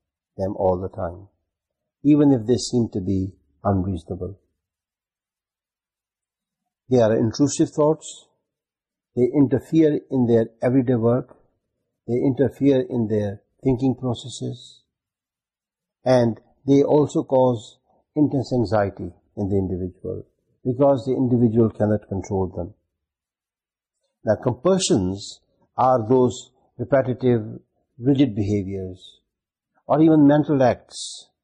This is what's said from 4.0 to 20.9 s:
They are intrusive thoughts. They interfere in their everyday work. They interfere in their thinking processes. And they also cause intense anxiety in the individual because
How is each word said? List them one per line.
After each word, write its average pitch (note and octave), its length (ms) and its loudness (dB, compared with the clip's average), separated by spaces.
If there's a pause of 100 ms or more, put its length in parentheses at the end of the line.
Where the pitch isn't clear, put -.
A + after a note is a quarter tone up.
They B2+ 100 4
are A2 160 2
intrusive C#3 540 0
thoughts. - 560 -2 (880)
They A#2+ 160 2
interfere D3 680 2 (100)
in B2+ 160 0
their A#2 200 2 (140)
everyday B2+ 360 0
work. A#2 420 -2 (680)
They A#2 100 -4
interfere C3 720 0
in A#2+ 180 -4
their G#2 320 -4 (220)
thinking B2+ 360 0
processes. B2 840 -10 (1200)
And B2 340 2 (280)
they C#3 160 4
also D3 400 0
cause B2+ 560 0 (360)
intense C3+ 380 0
anxiety G2+ 580 -2 (260)
in G#2 120 -4
the G2+ 80 0
individual F#2 720 -6 (360)
because C3 440 0